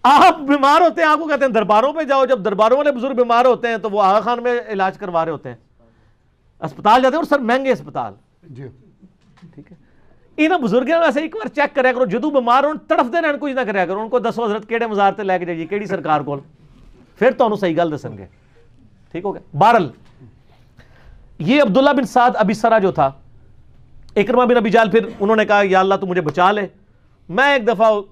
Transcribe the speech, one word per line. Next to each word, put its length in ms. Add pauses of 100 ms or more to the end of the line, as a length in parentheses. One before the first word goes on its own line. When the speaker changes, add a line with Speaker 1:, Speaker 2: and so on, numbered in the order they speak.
Speaker 1:
आप 380
बीमार 400
होते 200
हैं, 60
आपको 180
कहते 180
हैं 80
दरबारों 400
पे 120
जाओ, 220
जब 160
दरबारों 360
वाले 140
बुजुर्ग 240
बीमार 300
होते 220
हैं 120
तो 80
वो 120
आगा 200
खान 220
में 260
इलाज 280
करवा 260
रहे 100
होते 160
हैं, 100 (1040)
अस्पताल 400
जाते 140
हैं 60
और 40
सर 160
महंगे 300
अस्पताल। 440 (300)
Speaker 2:
जी। 220 (800)
Speaker 1:
ठीक 180
है, 100 (600)
इन्हें 220
बुजुर्गों 400
वैसे 240
एक 100
बार 160
चेक 240
कराया 200
करो, 140
जदों 240
बीमार 340
होण 120 (100)
तड़फदे 320
रहण 160
कुछ 180
ना 100
कराया 220
करो, 140
उनको 220
दसो 220
हजरत 220
केड़े 220
मज़ार 240
ते 120
लैके 220
जाइए, 200
केड़ी 220
सरकार 340
कोल, 200 (800)
फिर 140
तुहानू 240
सही 160
गल 180
दसणगे। 360 (840)
ठीक 100
हो 80
गया। 100 (140)
बहरहाल 360 (1500)
ये 180
अब्दुल्ला 320
बिन 160
साद 280
अबी 200
सरा 240
जो 120
था, 220 (1000)
इकरमा 300
बिन 100
अबी 140
जहल, 200
फिर 300
उन्होंने 240
कहा, 200
"या 160
अल्लाह 180
तू 80
मुझे 160
बचा 280
ले, 180 (600)
मैं 280
एक 100
दफ़ा 240 (200)